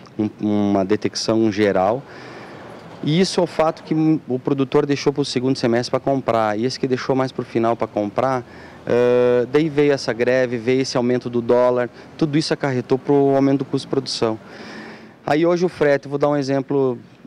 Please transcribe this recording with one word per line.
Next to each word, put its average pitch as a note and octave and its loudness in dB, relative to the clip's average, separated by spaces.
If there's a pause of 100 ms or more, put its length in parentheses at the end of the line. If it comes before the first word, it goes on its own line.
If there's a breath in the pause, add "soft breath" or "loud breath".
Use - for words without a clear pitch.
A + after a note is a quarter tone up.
(180 loud breath)
um, G#2+ 0 (100)
uma G2+ 0
detecção G#2+ 0
geral. G2+ 2 (1000 loud breath)
E D#3+ 2
isso F#3+ 0
é - 4
o D#3+ 0
fato D#3+ -2
que - -4 (320)
o B2+ -4
produtor C#3+ 0
deixou C#3+ 0
pro C#3 -2
segundo C3 -2
semestre A#2+ 0
pra C3 0
comprar, A2+ 0
e A2+ -2
esse B2+ -4
que C#3+ -4
deixou B2+ -2
mais C3 0
pro A#2+ -6
final A#2 0
pra A2+ -4
comprar, A#2+ -2 (460 loud breath)
eh, B2 4
daí D3+ 2
veio D3 2
essa C3+ 0
greve, B2 0
veio B2+ 2
esse C3 -2
aumento B2 0
do A#2+ -2
dólar, B2 2 (280 loud breath)
tudo D#3 0
isso D#3+ 0
acarretou C3 -2
pro C#3 2
aumento C#3 2
do C3+ -4
custo C3+ -6
de - -14
produção. A#2 -4 (840 loud breath)
Aí D3+ 0
hoje F3 2
o F3 2
frete, C#3+ 2
vou C#3+ -6
dar D3 2
um D3 0
exemplo, C3+ 0 (300)